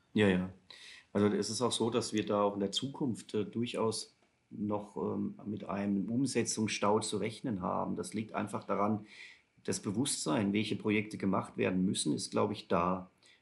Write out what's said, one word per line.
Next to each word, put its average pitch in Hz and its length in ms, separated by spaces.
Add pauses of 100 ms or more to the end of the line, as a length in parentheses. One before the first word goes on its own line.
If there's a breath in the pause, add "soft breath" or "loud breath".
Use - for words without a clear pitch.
(140)
Ja, 107 140
ja. 92 260 (580 loud breath)
Also 104 140
es 104 240
ist 113 140
auch 117 80
so, - 180
dass 117 240
wir 107 100
da 104 200
auch 101 100
in 101 60
der 98 120
Zukunft, 127 640
äh, 107 120
durchaus 113 720 (380)
noch, 104 440
ähm, 101 480
mit 104 180
einem 98 460
Umsetzungsstau 113 920
zu 110 160
rechnen 107 460
haben. 95 340
Das - 180
liegt 107 200
einfach 107 320
daran, 104 400 (580 loud breath)
das - 160
Bewusstsein, 113 720
welche 107 240
Projekte 104 420
gemacht 98 380
werden 92 300
müssen, 120 280
ist, - 180
glaub 107 200
ich, - 160
da. 90 420 (320 soft breath)